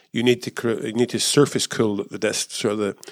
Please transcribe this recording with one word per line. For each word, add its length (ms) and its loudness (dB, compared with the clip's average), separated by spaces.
You 120 -2
need 200 4
to 80 -8
cre-, 360 -4
you 60 -6
need 160 2
to 100 -4
surface 480 4
cool 360 0
the 140 -10
disc 340 -2
so 260 -2
that 200 -2